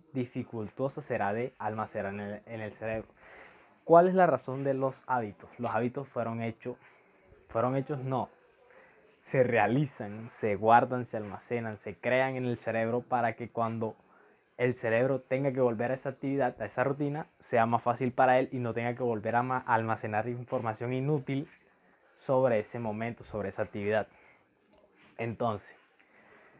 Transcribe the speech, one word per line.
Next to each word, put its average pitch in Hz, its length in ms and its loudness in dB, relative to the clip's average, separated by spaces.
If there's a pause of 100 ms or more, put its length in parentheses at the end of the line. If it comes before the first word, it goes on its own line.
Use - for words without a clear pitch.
(120)
dificultosa 127 920 -6
será 104 300 -2
de 117 260 -4
almacenar 107 560 -6
en 104 40 -8
el, 104 280 -8
en 110 140 -10
el 107 120 -8
cerebro. 110 340 -6 (760)
¿Cuál 170 240 10
es 185 80 2
la 185 100 8
razón 135 380 0
de 139 100 2
los 131 320 -2
hábitos? 117 420 -4 (120)
Los 120 100 -2
hábitos 123 380 -2
fueron 113 340 -4
hechos, 113 360 -8 (720)
fueron 123 260 2
hechos 139 240 -4
no, 131 300 -4 (920)
se 131 240 2
realizan, 113 880 0
se 104 240 0
guardan, 120 500 6
se 117 120 -10
almacenan, 107 600 -6
se 101 180 -12
crean 131 420 0
en 127 80 -4
el 120 120 -2
cerebro 113 440 -2
para 120 340 0
que 113 140 -10
cuando 113 460 -4 (600)
el 123 160 2
cerebro 123 480 2
tenga 135 300 -2
que 131 100 0
volver 117 300 2
a 131 40 -2
esa - 140 -8
actividad, 135 500 -2
a 110 60 -4
esa 123 180 -2
rutina, 143 440 -2 (120)
sea 117 280 2
más 120 160 2
fácil 123 300 0
para 131 260 6
él 135 120 0
y 131 60 -6
no 120 160 -4
tenga 117 220 -2
que 127 80 -6
volver 110 320 -2
a 123 80 4
ma-, 127 240 -2
almacenar 113 600 0
información 120 640 -4
inútil 139 560 -2 (680)
sobre 131 440 2
ese 120 200 -6
momento, 113 440 -6
sobre 98 260 -6
esa 110 120 -8
actividad. 104 460 -2 (1120)
Entonces, 113 600 -6 (840)